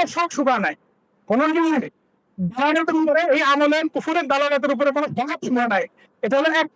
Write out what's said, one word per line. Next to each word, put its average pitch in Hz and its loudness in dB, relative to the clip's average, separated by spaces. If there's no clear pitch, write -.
শক 339 0
শুবা 262 2
নাই, 151 -4
কোনো 240 2
কি 330 0
নাই। 247 -2
দালালের 311 0
উপরে 311 2
এই 320 2
আমলের 294 2
কুফরের 320 -2
দালালের 285 0
উপরে 285 0
কোনো 294 0
শক 294 -4
শুবা 247 0
নাই। 185 0
এটা 226 0
হলো 311 2
এক 311 -4